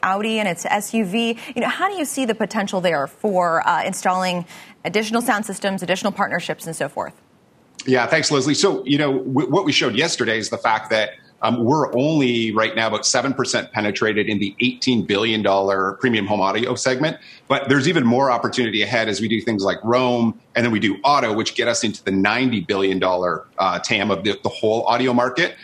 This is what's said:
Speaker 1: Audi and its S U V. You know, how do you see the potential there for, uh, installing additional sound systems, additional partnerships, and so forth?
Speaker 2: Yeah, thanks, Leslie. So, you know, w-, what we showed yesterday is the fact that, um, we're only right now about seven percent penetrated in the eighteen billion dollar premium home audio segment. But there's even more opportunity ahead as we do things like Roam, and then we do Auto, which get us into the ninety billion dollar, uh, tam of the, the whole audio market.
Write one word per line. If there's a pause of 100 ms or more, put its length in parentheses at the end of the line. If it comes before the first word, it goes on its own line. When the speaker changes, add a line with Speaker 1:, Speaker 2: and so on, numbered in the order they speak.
Speaker 1:
Audi
and
its
S
U
V. (200)
You
know,
how
do
you
see
the
potential
there
for,
uh,
installing (380)
additional
sound
systems,
additional
partnerships,
and
so
forth? (720)
Speaker 2:
Yeah,
thanks,
Leslie.
So,
you
know,
w-,
what
we
showed
yesterday
is
the
fact
that, (320)
um,
we're
only
right
now
about
seven
percent
penetrated
in
the
eighteen
billion
dollar
premium
home
audio
segment. (280)
But
there's
even
more
opportunity
ahead
as
we
do
things
like
Roam, (140)
and
then
we
do
Auto,
which
get
us
into
the
ninety
billion
dollar, (140)
uh,
tam
of
the,
the
whole
audio
market.